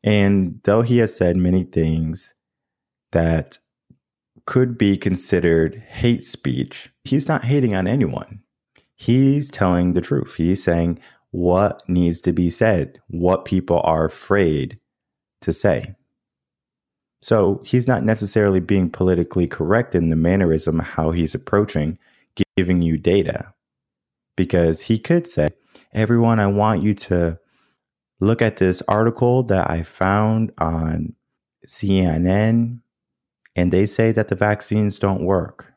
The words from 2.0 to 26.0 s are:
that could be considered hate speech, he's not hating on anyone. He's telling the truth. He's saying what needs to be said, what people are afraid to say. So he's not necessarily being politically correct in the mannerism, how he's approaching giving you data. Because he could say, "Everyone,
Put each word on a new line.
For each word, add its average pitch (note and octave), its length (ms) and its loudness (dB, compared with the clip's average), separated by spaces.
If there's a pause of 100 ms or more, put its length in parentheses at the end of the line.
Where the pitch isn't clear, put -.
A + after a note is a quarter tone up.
that E2 460 0 (880)
could B2 320 0
be G2+ 200 4
considered E2+ 760 0
hate - 480 -2
speech, - 680 -8 (140)
he's C3+ 240 -2
not D#3 160 -2
hating B2 320 0
on F#2 120 0
anyone. G#2+ 540 -4 (540)
He's C3+ 560 2
telling F2+ 420 0
the F2 80 0
truth. - 340 -4
He's F2 280 -2
saying E2+ 360 0 (320)
what F2+ 560 0
needs F2 340 0
to F2 100 0
be F2 180 0
said, F#2 580 0
what F2 380 0
people F2+ 380 0
are D#2+ 220 0
afraid D#2 760 -2 (600)
to - 120 -4
say. E2+ 420 -2 (1300)
So G2 440 2
he's B2 220 0
not B2 160 0
necessarily G#2 560 0
being F2+ 300 0
politically F2 580 0
correct F#2 480 -2
in E2+ 140 2
the D#2+ 60 0
mannerism, D#2+ 640 2
how D#2+ 320 -4
he's E2 240 -2
approaching G2+ 640 -2 (580)
giving F2+ 260 0
you D#2+ 160 0
data. - 560 -2 (840)
Because E2+ 460 0
he A2+ 160 -2
could E3+ 300 -2
say, - 220 -2 (440)
"Everyone, A2+ 460 2